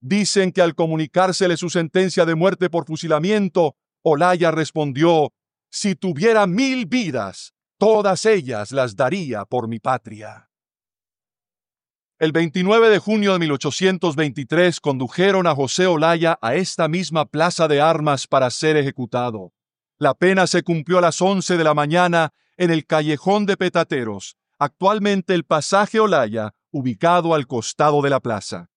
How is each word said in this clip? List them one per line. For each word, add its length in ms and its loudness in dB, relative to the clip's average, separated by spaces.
Dicen 520 0
que 100 0
al 120 0
comunicársele 840 0
su 100 -6
sentencia 560 0
de 120 0
muerte 340 0
por 160 -4
fusilamiento, 880 0
Olaya 480 2
respondió: 840 0
"Si 200 -2
tuviera 520 2
mil 380 -2
vidas, 720 -6
todas 480 2
ellas 460 0
las 220 -2
daría 520 -4
por 220 -4
mi 100 -8
patria". 720 -8
El 140 -2
veintinueve 580 2
de 80 4
junio 340 0
de 60 0
mil 140 -2
ochocientos 640 -2
veintitrés 680 0
condujeron 680 0
a 80 2
José 320 -2
Olaya 560 2
a 140 -2
esta 320 -2
misma 360 -2
plaza 440 -2
de 120 2
armas 460 0
para 240 2
ser 260 0
ejecutado. 800 -4
La 140 2
pena 340 2
se 160 0
cumplió 360 -2
a 20 4
las 220 2
once 340 0
de 80 2
la 80 4
mañana 640 0
en 120 2
el 140 0
callejón 600 0
de 100 0
Petateros, 800 -4
actualmente 760 0
el 100 -2
pasaje 560 0
Olaya, 540 0
ubicado 640 0
al 120 -2
costado 560 0
de 80 2
la 100 0
plaza. 560 -8